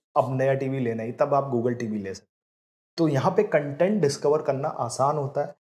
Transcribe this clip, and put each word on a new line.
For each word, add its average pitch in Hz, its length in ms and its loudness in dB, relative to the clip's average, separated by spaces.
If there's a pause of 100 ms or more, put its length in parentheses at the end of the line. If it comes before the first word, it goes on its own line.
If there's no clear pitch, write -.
(160)
अब 131 220 2
नया 135 160 2
टीवी 135 260 -2
लेना 113 220 -2
ही, 117 100 -6
तब 143 220 0
आप 135 180 0
Google 120 280 0
टीवी 107 180 -4
ले 98 160 -8
सकते - 120 -18
हैं। - 720 -20
तो 165 120 4
यहाँ 135 280 2
पे 214 60 6
कंटेंट 170 600 0
डिस्कवर 147 400 2
करना 143 260 -2
आसान 135 480 -2
होता 139 240 -4
है, - 140 -6 (220)